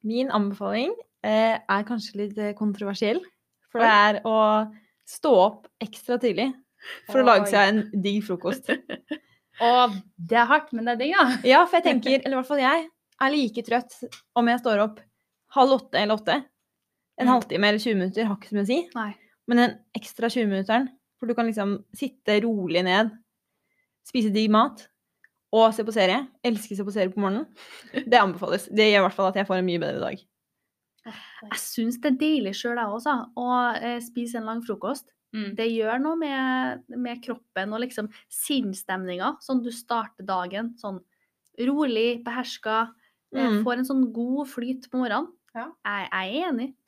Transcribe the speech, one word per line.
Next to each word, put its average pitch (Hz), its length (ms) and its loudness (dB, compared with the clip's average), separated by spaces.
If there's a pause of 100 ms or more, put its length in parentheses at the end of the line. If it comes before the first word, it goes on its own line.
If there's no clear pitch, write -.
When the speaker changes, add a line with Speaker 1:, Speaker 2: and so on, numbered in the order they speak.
Speaker 1:
Min 240 260 -2
anbefaling, 208 640 -2 (300)
eh, 220 360 2 (100)
er 202 160 0
kanskje 214 320 -8
litt, 208 200 -6
eh, 208 160 -4
kontroversiell. 208 680 -2 (500)
For 240 100 -6
Speaker 2:
Oi. 226 40 6
Speaker 1:
det 208 320 6
er 208 80 -6
å 220 500 2 (320)
stå 277 320 2
opp 202 300 2 (120)
ekstra 240 380 -6
tidlig 247 340 0 (540)
for 262 160 2
å - 20 4
lage 208 180 8
Speaker 3:
Oi. 202 80 -2
Speaker 1:
seg 202 180 6
en 208 340 0
digg 202 220 0
frokost. 190 440 -4
Speaker 2:
<laughs> - 520 -6 (400)
Speaker 3:
Og 240 320 4 (340)
det 226 100 2
er 233 100 6
hardt, 302 260 2
men 226 120 -6
det 240 100 0
er 240 100 -4
digg, 320 120 -2
da. 254 320 2
Speaker 1:
Ja, 302 180 8
for 339 140 2
jeg 339 40 -10
tenker, 262 400 2
eller 269 140 -2
i 254 40 -4
hvert 262 60 -8
fall 285 100 0
jeg, 311 320 2 (300)
er 269 100 2
like 247 340 -2
trøtt 240 400 -4 (300)
om 240 140 2
jeg 240 100 2
står 226 240 0
opp 214 160 -2 (560)
halv 269 160 6 (100)
åtte - 140 -14
eller 208 220 2
åtte. 214 280 -2 (760)
En 254 100 2
Speaker 3:
Mm. 254 120 4
Speaker 1:
halvtime 180 280 -2
eller 208 100 2
tjue 214 160 0
minutter 185 320 0
har 202 100 -2
ikke - 120 -20
så 208 80 -8
mye 202 60 0
å 196 40 0
si. 311 300 -2
Speaker 2:
Nei. 214 180 -8 (320)
Speaker 1:
Men 240 120 2
den 240 200 2 (180)
ekstra - 320 -6
tjue 233 200 0
minutteren, 214 400 0 (320)
for 247 60 -6
du 233 80 -2
kan 233 120 0
liksom 202 380 -4 (100)
sitte 208 480 -2
rolig 185 420 0
ned, 208 280 2 (920)
spise 214 300 0
digg 214 160 2
mat, 220 380 2 (640)
og 220 200 6
se 220 120 -4
på 220 80 -6
serie. 214 340 2 (160)
Elsker 214 320 -4
å - 20 -6
se 202 60 -6
på 202 100 -6
serie 190 220 0
på 208 40 -4
morgenen. 202 280 -2 (460)
Det 247 260 2
anbefales. 190 500 0
Det 214 240 4
gjør 196 120 4
i 180 40 2
hvert 196 60 -4
fall 190 140 0
at 185 80 -2
jeg 196 100 -2
får 185 120 -2
en 185 80 0
mye 170 120 -2
bedre - 220 -4
dag. - 180 -6 (840)
Speaker 2:
Jeg - 560 -14
synes 240 400 -4
det 294 120 0
er 262 60 2
deilig 269 380 0
selv, 240 240 -6
jeg 214 80 -4
også, 240 480 -4
å, 247 400 0
eh, 240 240 -6
spise 240 360 -8
en 220 100 -8
lang 226 180 -8
frokost. 220 480 -8 (220)
Speaker 3:
Mm. 208 200 -8
Speaker 2:
Det 226 160 -4
gjør 226 300 -2
noe 320 160 -2
med, 262 720 -4
med 240 340 -8
kroppen 214 520 -8
og 226 80 -4
liksom 226 260 -8 (240)
sinnsstemninga, 190 1120 -6
sånn 254 200 -2
du 233 80 -8
starter 220 540 -8
dagen, 190 560 -6
sånn 190 200 -10 (580)
rolig, 240 640 0
behersket, 233 640 -4 (460)
eh, 269 160 0
Speaker 1:
Mm. 208 140 2
Speaker 2:
får 240 140 -2
en 254 60 -2
sånn 262 280 0
god 254 360 -4
flyt 254 420 -8
på 254 80 -6
morgenen. 254 300 -2 (260)
Speaker 3:
Ja. 247 160 -12 (140)
Speaker 2:
Jeg, 202 280 -6
jeg 226 320 -4
er 359 80 -4
enig. 254 220 -6 (140)